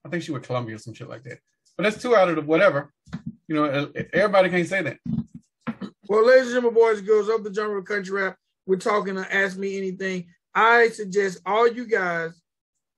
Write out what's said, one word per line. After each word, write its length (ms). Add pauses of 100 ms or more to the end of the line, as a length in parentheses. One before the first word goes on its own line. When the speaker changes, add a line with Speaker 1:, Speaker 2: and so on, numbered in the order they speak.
Speaker 1:
I 40
think 140
she 100
with 120
Columbia 320
or 20
some 160
shit 160
like 140
that. 140 (380)
But 80
that's 160
two 160
out 140
of 60
the 60
whatever. 480 (580)
You 80
know, 100 (280)
e-, 60
e-, 40 (100)
everybody 340
can't 180
say 160
that. 140 (1120)
Speaker 2:
Well, 180
ladies 200
and 80
gentlemen, 200
boys 240
and 80
girls 220
of 160
the 80
genre 260
of 60
country 380
rap, 140 (300)
we're 100
talking 400
to 180
Ask 240
Me 180
Anything. 520 (260)
I 340
suggest 560
all 260
you 160
guys 460 (640)